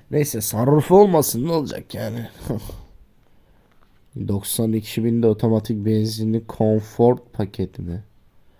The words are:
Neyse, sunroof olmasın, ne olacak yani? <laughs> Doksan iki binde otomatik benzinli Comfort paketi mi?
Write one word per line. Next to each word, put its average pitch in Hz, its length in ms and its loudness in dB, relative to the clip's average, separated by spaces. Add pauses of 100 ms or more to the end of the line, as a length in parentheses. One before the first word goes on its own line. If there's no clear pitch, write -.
(100)
Neyse, 139 300 -2
sunroof 135 500 2
olmasın, 170 560 4
ne 170 60 -2
olacak - 420 -6
yani? 113 340 -8 (1900)
<laughs> 104 120 -6
Doksan 104 440 -2
iki 110 320 -4
binde 117 220 2
otomatik 110 600 0
benzinli 110 640 0
Comfort 110 840 0
paketi 98 500 -6
mi? 87 220 -10 (560)